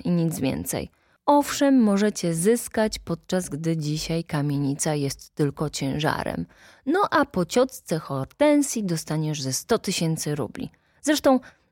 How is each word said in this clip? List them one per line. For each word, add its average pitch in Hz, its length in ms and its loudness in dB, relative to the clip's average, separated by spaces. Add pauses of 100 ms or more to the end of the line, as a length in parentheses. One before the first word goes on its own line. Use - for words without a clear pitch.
i - 60 -2
nic 165 300 2
więcej. 131 520 -4 (340)
Owszem, 277 560 4
możecie 202 520 2
zyskać, 220 640 0
podczas 180 500 -4
gdy 165 280 -2
dzisiaj 156 460 -2
kamienica 143 720 -2
jest 139 400 -6
tylko 147 340 -2
ciężarem. 143 760 -2 (400)
No 320 140 2 (120)
a 302 140 2
po 180 200 -2
ciotce 247 540 -2
Hortensji 233 840 0
dostaniesz 156 580 -2
ze 131 120 -2
sto - 260 0
tysięcy 160 560 -2
rubli. - 360 -6 (300)
Zresztą", 285 380 4 (320)